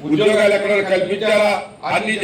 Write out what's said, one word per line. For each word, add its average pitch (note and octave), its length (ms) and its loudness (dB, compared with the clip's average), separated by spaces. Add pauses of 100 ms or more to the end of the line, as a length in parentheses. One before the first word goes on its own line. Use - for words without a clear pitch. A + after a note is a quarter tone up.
ఉద్యోగాలు G#3 500 2
ఎక్కడైనా G3+ 360 -2
కల్పించారా? G#3 580 0 (400)
అన్నీ G#3+ 320 -2